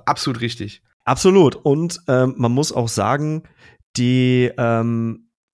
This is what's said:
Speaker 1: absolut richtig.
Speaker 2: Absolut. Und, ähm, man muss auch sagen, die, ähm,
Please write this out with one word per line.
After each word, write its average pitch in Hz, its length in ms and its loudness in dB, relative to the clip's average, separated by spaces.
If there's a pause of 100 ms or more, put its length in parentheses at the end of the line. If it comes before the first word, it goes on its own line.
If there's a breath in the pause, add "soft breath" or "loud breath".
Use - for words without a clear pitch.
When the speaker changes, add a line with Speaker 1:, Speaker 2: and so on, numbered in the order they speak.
Speaker 1:
absolut 120 360 -4
richtig. 113 400 -10 (240)
Speaker 2:
Absolut. 165 500 4
Und, 156 540 -2
ähm, 127 280 2
man 120 140 0
muss 143 220 -2
auch 117 160 -2
sagen, 143 540 -2 (520 soft breath)
die, 127 600 2
ähm, 117 720 -4 (240)